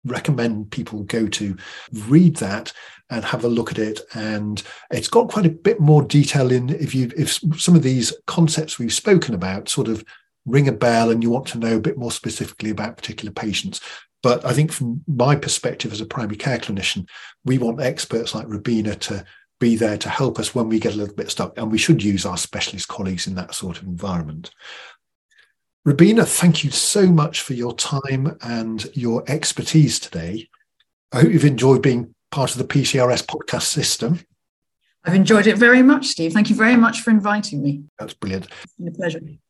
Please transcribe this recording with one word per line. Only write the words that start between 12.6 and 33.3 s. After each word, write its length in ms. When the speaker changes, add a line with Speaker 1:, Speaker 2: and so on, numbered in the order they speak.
Speaker 1:
about 280
particular 340
patients. 480
But 240
I 80
think 180
from 360
my 280
perspective 580
as 80
a 40
primary 320
care 220
clinician, 480
we 140
want 240
experts 540
like 120
Rubina 480
to 300
be 160
there 220
to 100
help 320
us 160
when 140
we 100
get 140
a 40
little 160
bit 160
stuck, 280
and 120
we 80
should 240
use 240
our 120
specialist 500
colleagues 400
in 80
that 180
sort 240
of 60
environment. 680
Rubina, 420
thank 380
you 80
so 360
much 340
for 140
your 200
time 680
and 520
your 340
expertise 720
today. 480
I 80
hope 140
you've 100
enjoyed 380
being 340
part 200
of 60
the 60
P 220
C 140
R 120
S 100
podcast 420